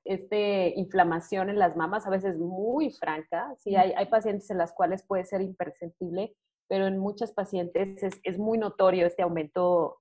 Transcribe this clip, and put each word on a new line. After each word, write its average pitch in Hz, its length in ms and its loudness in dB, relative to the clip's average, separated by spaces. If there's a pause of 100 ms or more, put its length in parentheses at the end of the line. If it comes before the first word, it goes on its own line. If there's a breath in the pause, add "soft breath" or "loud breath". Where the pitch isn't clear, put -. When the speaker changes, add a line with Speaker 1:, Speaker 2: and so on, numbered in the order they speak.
Speaker 1:
este, 196 720 0
inflamación 185 720 2
en 208 80 -2
las 175 180 4
mamas, 190 300 -2
a 196 40 -4
veces 190 280 0
muy 214 520 -2
franca. 165 680 -6
Sí, 208 120 -8
Speaker 2:
Ujú. 196 100 4
Speaker 1:
hay, 185 120 4
hay 196 140 0
pacientes 214 440 0
en 190 80 -4
las 170 140 0
cuales 190 300 0
puede 185 220 -2
ser 190 160 -4
imperceptible, 180 960 -8 (320)
pero 196 180 2
en 196 120 0
muchas 208 340 -4
pacientes 190 680 -4
es, 190 200 -4
es 180 160 -4
muy 220 200 0
notorio 190 480 4
este 175 160 0
aumento 170 800 0